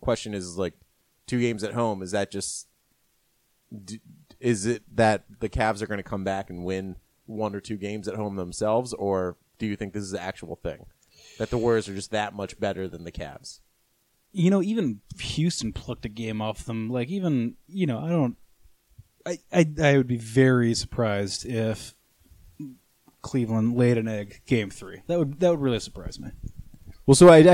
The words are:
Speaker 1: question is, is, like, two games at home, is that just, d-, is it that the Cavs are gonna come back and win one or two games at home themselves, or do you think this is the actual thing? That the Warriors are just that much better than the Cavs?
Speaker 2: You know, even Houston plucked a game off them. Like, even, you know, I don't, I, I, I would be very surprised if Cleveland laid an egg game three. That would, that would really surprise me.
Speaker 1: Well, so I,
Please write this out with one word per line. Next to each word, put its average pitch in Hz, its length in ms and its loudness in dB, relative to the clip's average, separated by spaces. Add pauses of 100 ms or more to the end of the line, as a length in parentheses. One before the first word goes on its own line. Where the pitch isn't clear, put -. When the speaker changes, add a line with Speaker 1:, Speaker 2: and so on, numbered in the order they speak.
Speaker 1:
question 113 320 -2
is, 98 100 -6
is, 87 140 -10
like, 92 160 -2 (540)
two 123 120 -2
games 117 240 -2
at 104 100 -6
home, 110 280 -2
is 92 100 -10
that 98 200 -2
just, - 360 -10 (1160)
d-, 104 160 -16 (380)
is 113 260 -2
it 120 160 -2 (140)
that 107 300 2 (140)
the 110 100 -4
Cavs 110 320 -2
are 107 60 -4
gonna 101 160 -6
come 98 200 -8
back 98 260 -4
and 87 160 -10
win 95 300 -4 (320)
one 107 260 -6
or 101 60 -8
two 107 180 -8
games 101 300 -8
at 98 80 -6
home 104 220 -6
themselves, 107 560 -2
or 95 440 -2 (220)
do 113 80 -2
you 101 80 -4
think 98 180 -8
this 104 100 -6
is 95 80 -12
the 92 100 -6
actual 87 340 -10
thing? - 300 -10 (520)
That 110 140 -6
the 123 80 -2
Warriors 113 300 2
are 98 60 -10
just 98 160 -10
that 104 240 -4
much 98 240 -10
better 95 280 -4
than 85 160 -14
the 82 80 -12
Cavs? - 480 -14 (720)
Speaker 2:
You 180 180 2
know, 196 140 4
even 202 380 -2 (180)
Houston 151 540 -2
plucked - 320 -10
a 117 40 -10
game 110 320 -6
off 107 240 -6
them. 110 240 -6
Like, 123 200 -4
even, 160 460 -2 (120)
you 185 180 -4
know, 120 140 -2
I 156 100 -6
don't, 151 260 0 (920)
I, - 140 -8 (140)
I, 175 120 6 (180)
I 139 140 6
would 127 100 4
be 123 100 0
very 120 560 4
surprised 101 720 -2
if 110 480 -4 (1300)
Cleveland 113 540 0
laid 123 220 4
an 113 100 -2
egg 104 380 -8
game 110 240 0
three. 92 380 -14
That 170 120 0
would, 147 200 -2
that 180 120 4
would 165 80 0
really 127 200 0
surprise - 400 -12
me. - 100 -12 (760)
Speaker 1:
Well, 139 100 4
so 175 140 12
I, 165 80 12 (160)